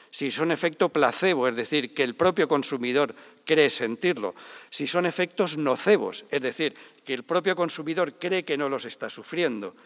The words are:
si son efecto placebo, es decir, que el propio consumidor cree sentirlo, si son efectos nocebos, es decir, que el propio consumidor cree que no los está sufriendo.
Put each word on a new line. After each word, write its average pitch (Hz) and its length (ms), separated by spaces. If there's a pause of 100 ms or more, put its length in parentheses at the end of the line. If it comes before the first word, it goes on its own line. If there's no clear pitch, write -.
(100)
si 139 200
son 160 220
efecto 160 380
placebo, 139 580
es 117 80
decir, 127 380
que 147 80
el 120 120
propio 170 320
consumidor 135 680 (300)
cree 151 260
sentirlo, 117 640 (340)
si - 180
son 175 200
efectos 170 500
nocebos, 135 720
es 139 120
decir, 131 320 (300)
que 135 100
el 123 100
propio 180 320
consumidor 165 640
cree 180 260
que 143 140
no 143 100
los 135 160
está 113 240
sufriendo. 117 680 (120)